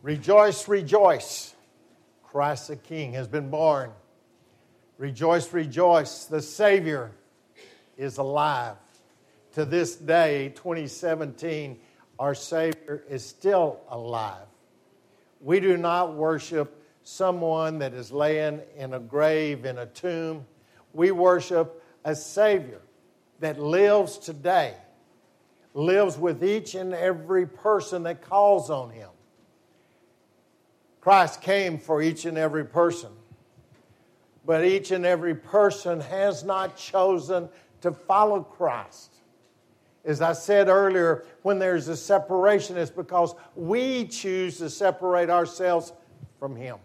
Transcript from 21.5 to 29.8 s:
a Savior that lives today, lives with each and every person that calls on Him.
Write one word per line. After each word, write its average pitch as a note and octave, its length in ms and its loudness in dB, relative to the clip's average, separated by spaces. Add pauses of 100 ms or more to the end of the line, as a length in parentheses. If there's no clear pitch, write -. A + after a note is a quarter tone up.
a D#3 100 -2
Savior D#3 680 0 (580)
that D3+ 180 -6
lives F#3+ 600 2
today, D#3 560 -2 (1000)
lives F3 460 0
with D#3+ 260 -2
each G3+ 300 -2
and F#3 180 -8
every F3+ 540 0
person F#3 560 -2
that E3+ 180 -8
calls G3+ 480 4
on C3 220 -6
Him. A2 180 -18 (1900)